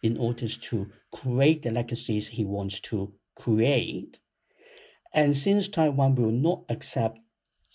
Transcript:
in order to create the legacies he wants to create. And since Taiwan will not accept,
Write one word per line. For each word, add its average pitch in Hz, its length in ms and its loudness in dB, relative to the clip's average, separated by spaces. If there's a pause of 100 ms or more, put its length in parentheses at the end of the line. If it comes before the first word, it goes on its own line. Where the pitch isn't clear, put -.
in 113 140 0
order 120 320 -2
to - 420 -6 (220)
create 135 480 2
the 117 100 -4
legacies 113 560 -2
he - 160 -4
wants 98 380 -4
to 98 320 -6 (240)
create. 110 840 0 (920)
And 147 200 4
since 196 360 2
Taiwan 135 460 2
will 113 160 2
not 151 360 0
accept, - 520 -2 (560)